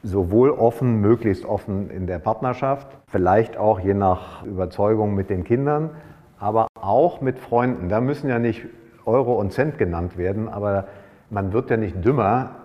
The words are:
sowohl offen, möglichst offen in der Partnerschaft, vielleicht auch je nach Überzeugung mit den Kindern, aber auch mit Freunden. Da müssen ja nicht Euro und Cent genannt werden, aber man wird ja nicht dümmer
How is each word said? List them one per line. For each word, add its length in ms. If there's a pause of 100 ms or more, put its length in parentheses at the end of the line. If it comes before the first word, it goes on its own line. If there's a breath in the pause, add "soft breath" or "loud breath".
sowohl 480
offen, 520
möglichst 420
offen 460
in 160
der 140
Partnerschaft, 680 (220)
vielleicht 500
auch 200
je 140
nach 540
Überzeugung 680
mit 140
den 160
Kindern, 460 (480 loud breath)
aber 300 (120)
auch 400
mit 180
Freunden. 520
Da 100
müssen 300
ja 80
nicht 260 (400)
Euro 340
und 140
Cent 240
genannt 400
werden, 320
aber 380 (420 loud breath)
man 240
wird 160
ja 80
nicht 260
dümmer 500 (120)